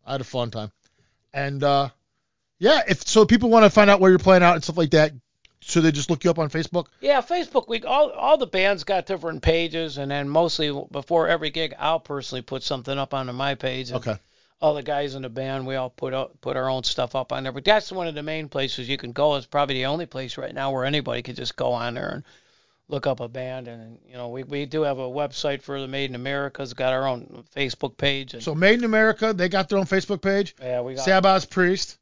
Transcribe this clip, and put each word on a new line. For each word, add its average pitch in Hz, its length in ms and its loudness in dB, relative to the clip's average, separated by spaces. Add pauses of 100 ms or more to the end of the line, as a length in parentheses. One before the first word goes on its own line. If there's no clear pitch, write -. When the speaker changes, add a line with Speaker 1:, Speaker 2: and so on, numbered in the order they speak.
Speaker 1:
I 117 60 -8
had 135 80 -4
a 127 40 -8
fun 120 260 -4
time. 107 200 -10 (600)
And, 139 320 -4
uh, 139 240 4 (680)
yeah, - 300 4
if, - 200 0
so 220 160 8
people 226 260 4
wanna 220 200 10
find 208 200 6
out 202 100 6
where 190 100 8
you're 185 80 8
playing 185 240 8
out 175 120 8
and 165 80 -2
stuff 160 140 -6
like 160 140 2
that, 156 220 6 (500)
so - 200 2
they 160 100 6
just 147 180 -4
look 165 140 -2
you 170 60 4
up 165 80 0
on 156 100 0
Facebook? 165 380 -4 (140)
Speaker 2:
Yeah, 277 200 4
Facebook. 320 480 -2
We 233 140 -4
all, 285 300 2
all 294 260 4
the - 80 0
bands 190 380 0
got 190 220 0
different 160 360 -6
pages, 160 560 0
and 139 120 -6
then 143 180 -4
mostly 156 440 0 (180)
before 160 380 0
every 160 220 0
gig, 160 280 -6
I'll 160 220 0
personally 135 420 -8
put 131 200 -8
something 139 360 -6
up 139 140 -6
onto 131 220 -6
my 135 220 -2
page. 131 340 -6
And 117 80 -6
Speaker 1:
Okay. 110 180 -4 (460)
Speaker 2:
all 151 120 4
the 143 80 -6
guys 143 320 -4
in 135 80 -12
the 127 60 -10
band, 131 380 -6
we 135 100 -6
all 127 140 -6
put - 240 -8
up, 135 260 -4
put 131 160 -6
our 131 140 -2
own 131 140 -4
stuff - 300 -2
up 131 180 -4
on 135 100 -6
there. 131 100 -8
But 139 120 -12
that's 208 280 2
one 180 160 -6
of 151 60 -8
the 147 80 -10
main 156 260 -8
places 131 400 -6
you 135 80 -4
can 123 160 -12
go. 147 240 0
It's 135 100 -8
probably 143 300 -2
the 127 100 -2
only 156 200 -4
place 131 320 -10
right 131 160 -10
now 135 180 -4
where 127 120 -4
anybody 135 380 -2
could 123 140 -12
just 127 200 -8
go 127 160 -2
on 120 220 -4
there - 140 -6
and - 160 -8 (640)
look 143 180 -6
up 127 140 -2
a 120 80 -8
band. 127 400 -12
And, 113 300 -20 (100)
you 127 60 -20
know, 123 160 -12
we, 131 140 -12
we 143 220 -6
do 151 160 -4
have 143 160 -2
a 131 100 -8
website 139 540 -6
for 139 180 -10
the 135 80 -8
Made 135 220 -6
in 123 60 -10
America's, 135 580 -6
got 131 200 0
our 135 120 -2
own 123 380 -6 (100)
Facebook 135 440 -4
page. 139 360 -2
And 113 80 -14
Speaker 1:
So 151 120 -6
Made 196 240 4
in 240 60 -2
America, 220 500 2
they 185 160 0
got 190 180 -2
their 196 100 0
own 190 80 0
Facebook 190 360 -2
page? 196 380 -2
Speaker 2:
Yeah, 127 200 -4
we 127 140 -6
got 131 100 -8
Speaker 1:
Sabbath's 190 420 4
Priest? 185 560 -2